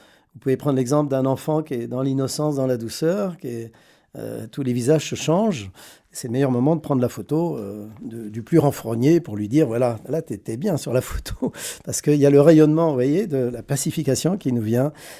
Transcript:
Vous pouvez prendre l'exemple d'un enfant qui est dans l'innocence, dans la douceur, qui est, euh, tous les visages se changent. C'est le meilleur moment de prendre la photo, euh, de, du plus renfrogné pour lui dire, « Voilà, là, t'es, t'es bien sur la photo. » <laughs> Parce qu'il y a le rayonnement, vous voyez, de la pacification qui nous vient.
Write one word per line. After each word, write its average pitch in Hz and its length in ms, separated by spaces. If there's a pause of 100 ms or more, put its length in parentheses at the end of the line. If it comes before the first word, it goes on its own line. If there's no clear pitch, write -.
(320)
Vous - 80
pouvez 131 160
prendre 131 220
l'exemple 143 320
d'un 131 160
enfant 151 360
qui 147 120
est 120 140
dans 123 120
l'innocence, 135 560
dans 135 100
la 127 120
douceur, 165 580
qui 139 120
est, 117 240 (440)
euh, 113 340
tous 143 120
les 127 100
visages 127 380
se - 40
changent. 151 560 (400)
C'est - 180
le 113 40
meilleur 135 180
moment 127 240
de 160 60
prendre 139 220
la 123 60
photo, 151 500
euh, 104 280 (160)
de, 113 280
du 110 120
plus 165 160
renfrogné 139 600
pour 107 160
lui 104 100
dire, « 143 220
Voilà, 117 300 (100)
là, 156 140
t'es, 110 160
t'es 113 180
bien 160 220
sur - 140
la 123 100
photo. » - 500 (200)
<laughs> - 120
Parce - 160
qu'il 147 160
y 139 80
a 143 60
le 143 100
rayonnement, 156 480
vous 151 60
voyez, 143 320
de 147 100
la 120 260
pacification 143 760
qui 131 140
nous 120 100
vient. 120 300 (280)